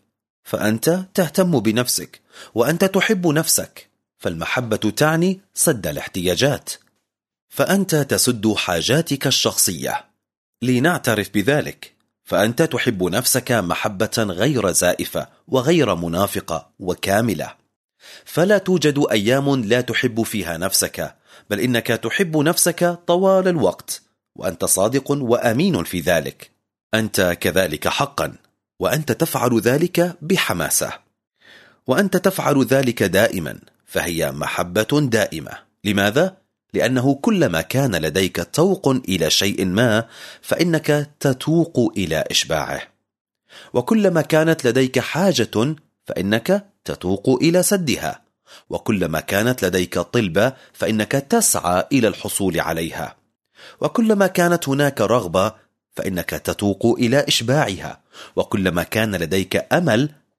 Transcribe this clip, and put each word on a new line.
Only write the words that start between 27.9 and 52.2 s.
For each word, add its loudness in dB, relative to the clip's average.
وأنت 0
تفعل 0
ذلك 0
بحماسة، -2
وأنت 2
تفعل 2
ذلك 0
دائماً، 0
فهي -2
محبة -2
دائمة. -2
لماذا؟ 0
لأنه 2
كلما 0
كان -2
لديك -2
توق 2
إلى 0
شيء 0
ما، 2
فإنك 0
تتوق 0
إلى -2
إشباعه، -2
وكلما 2
كانت 2
لديك 2
حاجة 0
فإنك -2
تتوق -2
إلى 2
سدها، -2
وكلما -2
كانت -2
لديك 0
طلبة 0
فإنك -2
تسعى 0
إلى 4
الحصول -2